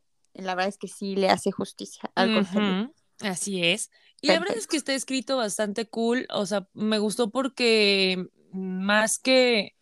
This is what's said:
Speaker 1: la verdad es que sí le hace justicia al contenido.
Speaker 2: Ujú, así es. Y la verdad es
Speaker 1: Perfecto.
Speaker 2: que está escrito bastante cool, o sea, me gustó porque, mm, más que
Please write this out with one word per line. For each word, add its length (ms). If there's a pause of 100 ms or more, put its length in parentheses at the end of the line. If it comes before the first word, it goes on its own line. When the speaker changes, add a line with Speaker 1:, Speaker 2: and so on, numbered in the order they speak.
(340)
Speaker 1:
la 200
verdad 160
es 80
que 100
sí 280
le 140
hace 220
justicia 640
al 160
contenido. 540
Speaker 2:
Ujú, 80 (280)
así 420
es. 260 (320)
Y 100
la 80
verdad 180
es 100
Speaker 1:
Perfecto. 40
Speaker 2:
que 60
está 160
escrito 440
bastante 520
cool, 420
o 140
sea, 280
me 260
gustó 320
porque, 960 (240)
mm, 340
más 340
que 640